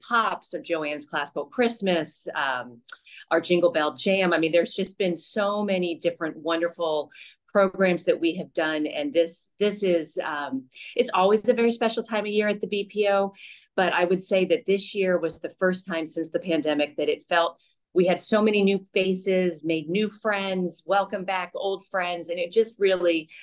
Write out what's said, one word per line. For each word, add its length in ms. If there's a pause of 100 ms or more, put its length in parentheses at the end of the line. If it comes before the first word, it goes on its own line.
pops, 480
or 80
Joanne's 440
Classical 400
Christmas, 920
um, 460 (500)
our 80
Jingle 320
Bell 240
Jam. 380
I 40
mean, 140
there's 220
just 240
been 180
so 480
many 320
different 400
wonderful 760 (360)
programs 560
that 160
we 160
have 180
done. 340
And 260
this, 340 (100)
this 260
is, 380
um, 440 (320)
it's 160
always 340
a 60
very 180
special 320
time 220
of 60
year 180
at 100
the 80
B 160
P 240
O. 240 (460)
But 140
I 140
would 180
say 220
that 200
this 300
year 240
was 220
the 80 (100)
first 260
time 220
since 240
the 80
pandemic 560
that 140
it 180
felt 320 (340)
we 120
had 160
so 200
many 220
new 160 (140)
faces, 720
made 240
new 200
friends, 760
welcome 400
back 280
old 340
friends. 420
And 100
it 140
just 260
really, 480 (160)